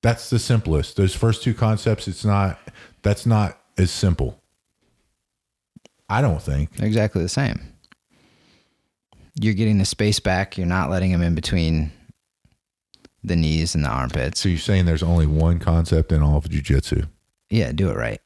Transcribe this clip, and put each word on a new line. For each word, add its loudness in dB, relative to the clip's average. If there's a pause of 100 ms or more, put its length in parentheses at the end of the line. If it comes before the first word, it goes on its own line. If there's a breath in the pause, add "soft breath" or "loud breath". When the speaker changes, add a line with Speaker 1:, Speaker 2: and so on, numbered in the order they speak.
Speaker 1:
That's -2
the 2
simplest. 0
Those 2
first 0
two 0
concepts, -2
it's -8
not, 0 (420 loud breath)
that's 0
not 0 (180)
as 2
simple. -2 (1700)
I 2
don't 0
think. -2
Speaker 2:
They're -4
exactly 0
the -2
same. -2 (1800 soft breath)
You're 0
getting 2
the 2
space 0
back. -2
You're -4
not 0
letting 0
him 2
in 2
between -2 (1300)
the 0
knees 2
and 0
the 0
armpits. -4
Speaker 1:
So 0
you're 0
saying 2
there's 2
only 4
one 2
concept 2
in 2
all 4
of -2
jiu-jitsu? 0 (460)
Speaker 2:
Yeah, 0
do -2
it -4
right. -6